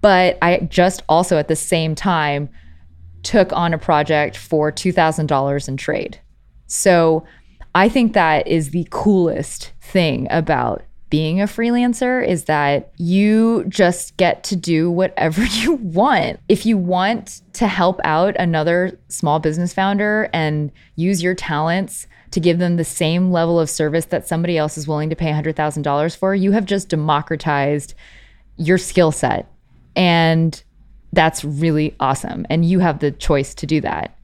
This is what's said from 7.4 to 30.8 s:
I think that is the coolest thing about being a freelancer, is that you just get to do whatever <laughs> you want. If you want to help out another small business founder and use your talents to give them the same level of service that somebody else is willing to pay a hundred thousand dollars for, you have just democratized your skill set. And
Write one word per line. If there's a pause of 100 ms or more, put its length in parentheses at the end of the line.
I
think
that
is
the
coolest
thing
about (260)
being
a
freelancer,
is
that
you
just
get
to
do
whatever
<laughs> (100)
you
want.
If
you
want (120)
to
help
out
another (120)
small
business
founder
and (240)
use
your
talents (240)
to
give
them
the
same
level
of
service
that
somebody
else
is
willing
to
pay
a
hundred
thousand
dollars
for,
you
have
just
democratized (640)
your
skill
set. (460)
And (520)